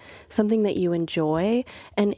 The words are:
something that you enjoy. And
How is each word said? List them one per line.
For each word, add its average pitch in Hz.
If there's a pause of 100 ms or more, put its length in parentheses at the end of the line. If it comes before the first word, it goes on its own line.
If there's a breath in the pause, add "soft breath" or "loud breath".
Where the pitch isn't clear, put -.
(280 loud breath)
something 214
that 202
you 175
enjoy. 170 (320 loud breath)
And 208